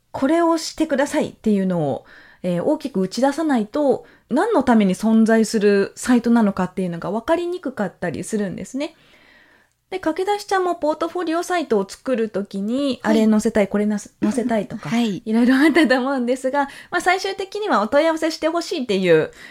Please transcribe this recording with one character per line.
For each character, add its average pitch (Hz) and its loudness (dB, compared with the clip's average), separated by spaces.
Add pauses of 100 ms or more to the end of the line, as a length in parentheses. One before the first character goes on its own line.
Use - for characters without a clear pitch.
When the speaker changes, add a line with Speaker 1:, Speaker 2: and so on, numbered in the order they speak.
(120)
Speaker 1:
こ - -2
れ 330 2
を 330 4
し - -10
て 311 0
く 294 -2
だ 277 0
さ 302 -4
い 247 -2
っ - -14
て - -2
い 208 2
う 190 0
の 180 -2
を、 143 -4 (400)
え 175 -2
ー、 - -4
大 294 0
き 262 -8
く 190 -2
打 190 -2
ち 208 -8
出 269 2
さ 294 -6
な 294 0
い 208 -2
と、 285 0 (260)
何 359 0
の 320 4
た 247 4
め 214 6
に 185 2
存 220 4
在 226 4
す 226 -2
る 202 2
サ - 0
イ 233 4
ト 240 0
な 233 4
の 196 2
か 185 -2
っ 180 -6
て 190 -4
い 185 -2
う 175 -4
の 170 -8
が 165 -6
分 220 -4
か 320 0
り 349 -2
に 359 -6
く 302 -8
か 208 -4
っ 170 -10
た 175 -4
り - -8
す 208 -6
る 202 -4
ん - -10
で - -12
す 254 -10
ね。 294 -8 (960)
で、 370 -8
駆 349 -4
け 415 0
出 403 0
し 403 -14
ち - -6
ゃ 381 2
ん 370 0
も 349 -2
ポ 302 0
ー - -6
ト 320 -4
フ 349 -6
ォ - -4
リ 320 -2
オ 339 -2
サ 359 -4
イ 302 -4
ト 214 0
を 196 -4
作 - -6
る 226 -2
と 202 -6
き 196 -10
に、 254 -4
Speaker 2:
は 220 0
い。 220 4
Speaker 1:
あ 220 4
れ - 6
載 214 4
せ 226 0
た 220 2
い、 196 2
こ 202 -4
れ 208 0
な 214 -2
す-、 - -14
載 214 0
せ 247 -2
た 226 -2
い - -8
と - -10
か、 208 -16
Speaker 2:
<laughs> 151 -4
は 233 2
い。 214 -2
Speaker 1:
い 220 -4
ろ 233 4
い 247 6
ろ 262 6
あ 277 4
っ 320 4
た 302 4
と 254 4
思 262 -2
う 269 -2
ん 240 -2
で 247 0
す 262 -4
が、 277 0 (240)
ま 349 -2
あ、 - 0
最 370 2
終 392 -4
的 392 -8
に 415 -4
は 233 2
お 220 -2
問 285 4
い - 2
合 330 2
わ 320 -4
せ 320 -2
し 320 -8
て 311 -2
ほ 330 0
し 339 -6
い 285 -4
っ - -6
て 190 0
い 185 2
う、 156 4 (180)